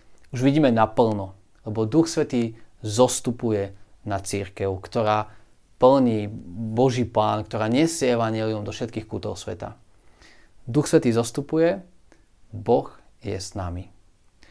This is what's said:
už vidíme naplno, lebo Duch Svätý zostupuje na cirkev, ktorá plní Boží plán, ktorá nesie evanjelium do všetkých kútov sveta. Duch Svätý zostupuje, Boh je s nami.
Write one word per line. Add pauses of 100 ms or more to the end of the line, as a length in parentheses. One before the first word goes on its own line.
(300)
už
vidíme
naplno, (320)
lebo
Duch
Svätý (240)
zostupuje (320)
na
cirkev,
ktorá (480)
plní (480)
Boží
plán,
ktorá
nesie
evanjelium
do
všetkých
kútov
sveta. (880)
Duch
Svätý
zostupuje, (720)
Boh (240)
je
s
nami. (600)